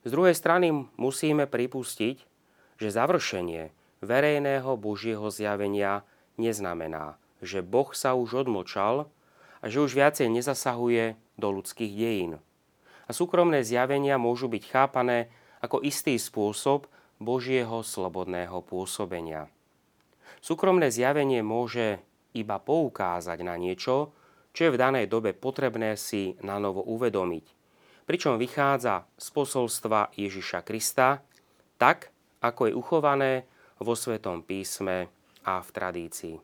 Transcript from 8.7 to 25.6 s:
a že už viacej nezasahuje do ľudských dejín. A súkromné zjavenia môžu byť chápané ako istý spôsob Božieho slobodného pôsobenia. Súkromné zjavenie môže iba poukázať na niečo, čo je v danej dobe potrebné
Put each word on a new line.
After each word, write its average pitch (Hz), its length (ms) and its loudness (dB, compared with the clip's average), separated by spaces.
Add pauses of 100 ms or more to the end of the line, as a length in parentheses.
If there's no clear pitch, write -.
a - 80 -12
že 127 120 0
už 139 120 2
viacej 139 400 4
nezasahuje 120 840 0 (200)
do 107 160 -2
ľudských 101 400 -6
dejín. 98 480 -2 (680)
A - 80 -8
súkromné 175 440 4
zjavenia 135 560 2
môžu 120 320 0
byť 110 200 -4
chápané 123 600 2 (320)
ako 135 240 -2
istý 143 320 0
spôsob 113 720 0 (320)
Božieho 120 640 -2
slobodného 90 800 -6
pôsobenia. 87 880 -6 (880)
Súkromné 170 480 2
zjavenie 127 560 2
môže 113 560 -2 (320)
iba 107 240 -4
poukázať 90 880 -2
na 87 160 -6
niečo, 127 560 -2 (400)
čo 165 100 4
je 151 60 6
v 120 80 0
danej 127 320 4
dobe 110 240 0
potrebné 113 640 -2